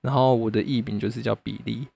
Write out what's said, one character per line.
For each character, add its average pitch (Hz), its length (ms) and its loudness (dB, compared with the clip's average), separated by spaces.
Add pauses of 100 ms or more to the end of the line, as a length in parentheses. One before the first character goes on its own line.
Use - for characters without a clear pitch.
然 131 100 -2
后 131 220 6
我 113 160 2
的 107 120 2
艺 123 200 0
名 104 160 -4
就 104 120 -2
是 113 120 -8
叫 110 140 0
比 104 280 -10
利。 113 320 -6